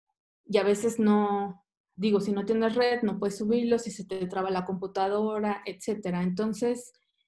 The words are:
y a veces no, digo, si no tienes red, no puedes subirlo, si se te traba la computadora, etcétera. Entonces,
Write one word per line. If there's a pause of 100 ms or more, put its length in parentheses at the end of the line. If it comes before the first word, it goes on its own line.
(460)
y
a
veces
no, (320)
digo,
si
no
tienes
red,
no
puedes
subirlo,
si
se
te
traba
la
computadora,
etcétera.
Entonces, (340)